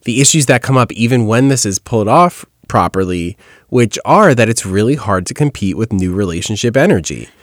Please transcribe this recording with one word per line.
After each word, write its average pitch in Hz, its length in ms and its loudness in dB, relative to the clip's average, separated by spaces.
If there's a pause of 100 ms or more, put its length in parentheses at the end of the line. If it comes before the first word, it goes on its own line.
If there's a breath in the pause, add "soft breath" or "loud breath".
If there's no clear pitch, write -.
the 120 160 -2
issues 143 240 0
that 123 160 2
come 135 160 0
up 123 160 0
even 117 340 0
when 123 220 2
this 127 160 0
is 98 120 -4
pulled 110 300 -2
off 170 380 2 (220)
properly, 90 680 -2 (320 soft breath)
which 120 360 0
are 175 300 6
that 117 140 2
it's 117 160 -4
really 104 300 0
hard 95 320 -2
to - 80 -8
compete 101 420 -2
with 110 160 -4
new 95 200 0
relationship 98 600 -2
energy. 98 540 0 (140)